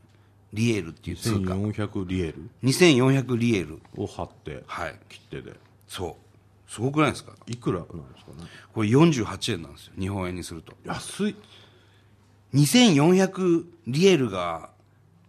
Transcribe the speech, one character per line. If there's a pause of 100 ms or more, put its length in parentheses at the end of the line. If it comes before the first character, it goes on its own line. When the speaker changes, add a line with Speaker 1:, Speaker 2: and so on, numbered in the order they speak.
(540)
Speaker 1:
リ
エ
ル
っ
て
い
う
通
貨。
Speaker 2:
二
千
四
百
リ
エ
ル？ (120)
Speaker 1:
二
千
四
百
リ
エ
ル。 (180)
Speaker 2:
を
貼
っ
て、
Speaker 1:
は
い。 (100)
Speaker 2:
切
手
で。 (340)
Speaker 1:
そ (520)
う。
す
ご
く
な
い
で
す
か？ (140)
Speaker 2:
い
く
ら
な
ん
で (260)
す
か
ね？ (260)
Speaker 1:
こ
れ
四
十
八
円
な
ん
で
す
よ。
日
本
円
に
す
る
と。
Speaker 2:
安
い。 (1160)
Speaker 1:
二
千
四
百 (180)
リ
エ
ル
が (600)